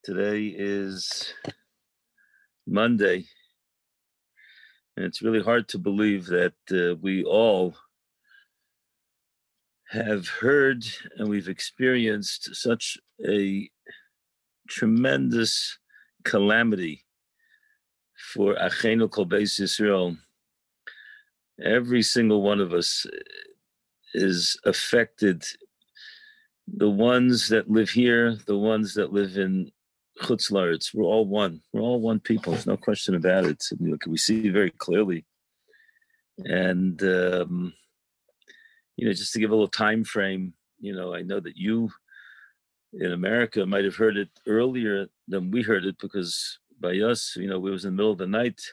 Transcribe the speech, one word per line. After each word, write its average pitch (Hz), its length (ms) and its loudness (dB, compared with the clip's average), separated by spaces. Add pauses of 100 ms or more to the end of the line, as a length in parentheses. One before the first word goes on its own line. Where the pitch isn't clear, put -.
Today 104 400 -2 (100)
is 98 760 -6 (1300)
Monday, 101 580 2 (1700)
and 92 120 -6
it's - 160 -8
really 113 180 2
hard 113 280 2
to 104 100 -8
believe 101 480 0
that, 90 260 0 (180)
uh, 87 300 0
we 95 240 -2
all 95 500 2 (2250)
have 107 400 -4
heard 135 560 2 (320)
and 107 140 -2
we've 98 180 -2
experienced 113 1080 -2
such - 420 -4 (280)
a 98 440 -2 (960)
tremendous 120 1120 0 (460)
calamity 101 840 2 (1300)
for 98 220 2
Acheinu 110 540 0
Kol 104 140 -2
Beis 101 340 0
Yisrael. 95 600 0 (1500)
Every 120 380 2
single 107 400 4
one 101 180 2
of 87 140 0
us - 320 0 (1040)
is 90 540 0
affected. 101 760 2 (1400)
The 104 100 4
ones 120 640 4
that 110 200 2
live 107 200 4
here, 117 560 4
the 104 100 0
ones 107 380 0
that 98 180 -2
live 98 240 0
in 95 340 -2 (520)
Chutz - 280 -2
La'aretz, 90 440 0
we're 107 100 0
all 107 220 2
one. 95 340 -2 (140)
We're 110 80 -2
all 120 180 0
one 110 200 0
people. 104 340 -2
There's - 120 -4
no 98 120 0
question - 360 -2
about 92 300 2
it. 76 260 -2
And, - 100 -8
you 80 100 -2
know, 76 160 -4
we 80 100 -4
see 107 320 0
very 95 220 2
clearly. 90 560 -2 (1120)
And, 92 640 0
um, 90 720 0 (1200)
you 120 100 -2
know, 107 60 2
just 95 220 -6
to 110 60 0
give 107 100 2
a 110 40 2
little 107 140 4
time 110 360 2
frame, 95 500 -4 (260)
you 98 140 -10
know, 90 200 -8
I 87 60 -8
know 98 180 -6
that 82 200 -10
you 110 320 0 (1040)
in 92 180 -2
America 104 540 0
might 98 180 0
have 95 120 -2
heard 110 200 2
it 101 140 -4 (160)
earlier 110 640 0 (200)
than 92 220 -4
we 117 100 0
heard 101 240 0
it, 95 160 -4
because 92 600 -8 (200)
by 92 200 -2
us, 113 360 0
you 92 100 -6
know, 98 100 -4
it 95 140 -4
was 95 140 -6
in 98 60 -4
the 92 80 -4
middle 107 140 2
of 92 60 -4
the 92 80 -6
night. 110 360 -2 (100)